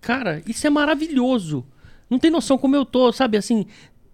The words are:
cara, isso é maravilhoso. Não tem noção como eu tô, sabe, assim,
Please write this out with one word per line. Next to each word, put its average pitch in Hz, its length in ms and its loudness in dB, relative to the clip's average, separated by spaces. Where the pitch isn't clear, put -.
cara, 226 460 -4
isso 226 200 -6
é 302 40 2
maravilhoso. 262 920 0
Não 254 100 0
tem 330 120 4
noção 294 260 0
como 269 180 2
eu 285 120 0
tô, 247 260 2
sabe, 233 240 0
assim, 208 300 0